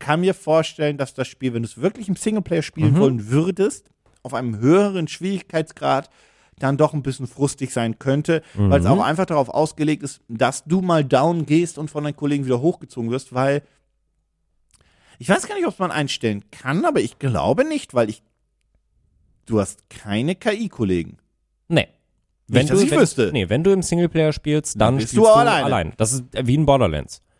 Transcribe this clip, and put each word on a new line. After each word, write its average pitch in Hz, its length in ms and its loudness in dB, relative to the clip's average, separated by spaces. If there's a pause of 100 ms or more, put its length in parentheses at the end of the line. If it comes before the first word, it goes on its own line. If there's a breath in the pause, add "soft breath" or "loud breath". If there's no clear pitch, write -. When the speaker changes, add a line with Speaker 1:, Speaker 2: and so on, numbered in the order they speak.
Speaker 1:
kann 156 220 0
mir 185 120 2
vorstellen, 156 600 -2
dass 139 180 -8
das 131 140 -6
Spiel, 127 260 -6
wenn 117 80 -4
du 113 60 -6
es - 120 -20
wirklich 190 280 -4
im 185 80 -2
Singleplayer 202 460 -2
spielen 143 320 0
Speaker 2:
Mhm. 156 40 4
Speaker 1:
wollen 127 320 2
würdest, 180 560 0 (380)
auf 127 100 -10
einem 120 240 -4
höheren 180 480 2
Schwierigkeitsgrad 156 1040 -4 (480 soft breath)
dann 135 200 0
doch 151 160 2
ein 143 100 -6
bisschen 131 240 -6
frustig 135 440 -4
sein 117 280 -4
könnte, 147 420 0 (160 loud breath)
Speaker 2:
Mhm. 101 120 4
Speaker 1:
weil 90 100 6
es 85 60 2
auch 156 180 4
einfach 160 220 0
darauf 143 240 0
ausgelegt 151 520 -2
ist, - 240 -12
dass 120 380 -2
du 175 160 0
mal 170 240 2
down 147 420 2
gehst 160 320 0
und 147 140 -8
von 151 100 -6
deinen 147 140 -6
Kollegen 143 280 -2
wieder 127 160 0
hochgezogen 123 520 -4
wirst, 127 200 -8
weil 139 300 0 (1600 soft breath)
ich 120 100 -6
weiß 370 180 0
gar 415 80 -8
nicht, 359 120 -2
ob's - 120 -6
man 185 120 -4
einstellen 113 600 -4
kann, 156 340 -4
aber 277 160 0
ich 117 180 -4
glaube 120 500 0
nicht, 302 260 -8
weil 117 140 2
ich, - 140 -12 (1200)
du 110 140 0
hast - 300 -6
keine 113 440 -4
K-I-Kollegen. 120 840 -4 (500)
Speaker 2:
Nee. 165 140 2
Speaker 1:
Nicht, - 60 -16 (600)
Speaker 2:
Wenn 123 180 2
Speaker 1:
dass 175 120 2
Speaker 2:
du, 202 60 4
Speaker 1:
ich 285 60 2
Speaker 2:
wenn, 320 100 4
Speaker 1:
wüsste. 127 320 2
Speaker 2:
nee, 95 160 -2
wenn 117 140 0
du 190 80 2
im 190 120 2
Singleplayer 165 500 0
spielst, 151 420 -4
Speaker 1:
Dann 107 60 -2
Speaker 2:
dann 117 160 4
Speaker 1:
bist 113 140 -2
Speaker 2:
spielst 220 180 6
Speaker 1:
du 220 40 10
Speaker 2:
du 220 60 8
Speaker 1:
alleine. 214 280 2
Speaker 2:
allein. 104 320 -2
Das 110 140 0
ist 131 200 -6
wie 123 220 0
in 151 120 2
Borderlands. 104 560 2 (180)